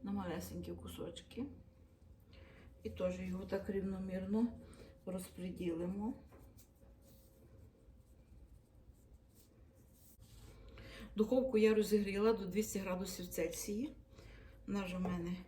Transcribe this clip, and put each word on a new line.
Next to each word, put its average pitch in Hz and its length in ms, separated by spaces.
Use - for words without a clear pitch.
на 202 80
малесенькі 175 600
кусочки. - 720
І 220 60
теж 185 300
його 185 260
так 196 240
рівномірно 190 800
розподілимо. 180 1080
Духовку 220 420
я 214 160
розігріла 208 600
до 202 120
двісті 196 340
градусів 185 480
Цельсії. 208 680
Вона 202 180
вже 180 120
в 185 40
мене 180 340